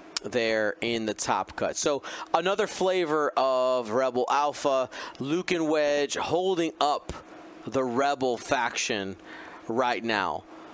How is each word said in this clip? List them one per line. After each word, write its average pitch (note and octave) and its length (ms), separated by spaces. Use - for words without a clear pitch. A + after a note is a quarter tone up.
there A2 560
in A#2 260
the G#2+ 80
top G2+ 400
cut. E2+ 220
So C#3+ 260
another F#3+ 340
flavor E3 720
of B2+ 540
Rebel B2+ 400
Alpha, C3+ 580
Luke D#3 300
and E3 180
Wedge D3 480
holding E3+ 640
up C#3+ 320
the C3 180
Rebel B2+ 540
faction A#2 760
right A#2 380
now. G2 400